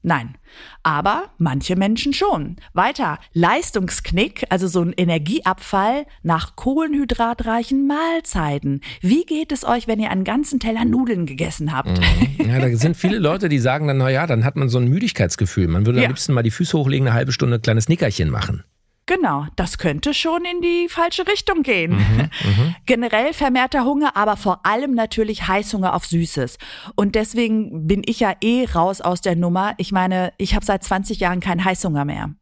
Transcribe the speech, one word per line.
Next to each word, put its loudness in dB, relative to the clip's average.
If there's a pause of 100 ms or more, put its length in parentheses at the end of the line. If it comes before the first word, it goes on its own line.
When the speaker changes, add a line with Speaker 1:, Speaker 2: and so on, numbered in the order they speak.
Speaker 1:
Nein. -2 (480)
Aber 0
manche 0
Menschen 0
schon. -2 (140)
Weiter. 2 (140)
Leistungsknick, 0
also 0
so 2
ein 0
Energieabfall 0 (180)
nach -2
kohlenhydratreichen -2
Mahlzeiten. -2 (200)
Wie 2
geht -4
es -2
euch, 0
wenn 0
ihr -2
einen 0
ganzen -2
Teller -2
Nudeln 2
gegessen -4
habt? -2
Speaker 2:
Mhm. 2
Ja, 2
da 2
sind 2
viele 0
Leute, 2
die 2
sagen 2
dann, 2
„Na 2
ja, 2
dann 2
hat 0
man 0
so 0
ein 2
Müdigkeitsgefühl. 0
Man 2
würde 4
am 4
Speaker 1:
Ja. 2
Speaker 2:
liebsten -4
mal 2
die 2
Füße -2
hochlegen, 2
eine 2
halbe 0
Stunde 0
ein -2
kleines 2
Nickerchen 2
machen.“ -4 (460)
Speaker 1:
Genau, 0 (100)
das -2
könnte -2
schon -2
in -4
die 0
falsche -2
Richtung 0
gehen. 0
Speaker 2:
Mhm, 4 (260)
mhm. 2 (100)
Speaker 1:
Generell 2
vermehrter 0
Hunger, 0
aber 2
vor -2
allem 0
natürlich -2
Heißhunger 0
auf -4
Süßes. -2 (360)
Und 0
deswegen 0
bin 2
ich -2
ja 2
eh 2
raus 0
aus -2
der 0
Nummer. 0
Ich -4
meine, 0
ich 0
habe -2
seit 0
zwanzig -2
Jahren 0
keinen -2
Heißhunger 0
mehr. -6 (100)